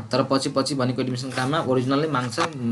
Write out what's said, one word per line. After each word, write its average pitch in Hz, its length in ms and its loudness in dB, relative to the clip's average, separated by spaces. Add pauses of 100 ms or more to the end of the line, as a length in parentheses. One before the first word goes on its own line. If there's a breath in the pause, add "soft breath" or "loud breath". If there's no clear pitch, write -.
(120)
तर 131 120 4
पछि, 135 260 0
पछि 135 260 0
भनेको 127 260 0
admission 127 300 -4
टाइममा 131 280 0
original 131 420 2
नै 160 60 0
माग्छ, 127 320 -2 (320)